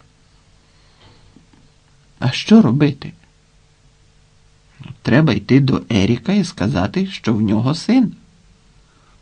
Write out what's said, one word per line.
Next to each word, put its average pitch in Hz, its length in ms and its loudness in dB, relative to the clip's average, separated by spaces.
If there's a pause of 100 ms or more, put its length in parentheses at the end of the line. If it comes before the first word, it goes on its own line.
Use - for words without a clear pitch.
(2250)
«А 127 120 -4
що 220 320 4
робити? 135 500 -2 (1900)
Треба 120 300 2
йти 127 280 2
до 135 300 0
Еріка 113 420 0
і 202 120 0
сказати, 104 600 -4
що - 280 -4
в 104 80 -2
нього 110 320 0
син». 220 380 0 (1080)